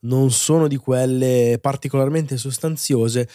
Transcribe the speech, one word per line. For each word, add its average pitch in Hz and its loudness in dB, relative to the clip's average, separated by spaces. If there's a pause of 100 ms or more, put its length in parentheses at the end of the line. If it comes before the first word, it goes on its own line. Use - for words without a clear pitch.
non 131 2
sono 156 2
di 143 -2
quelle 127 2
particolarmente 139 -2
sostanziose, 123 -2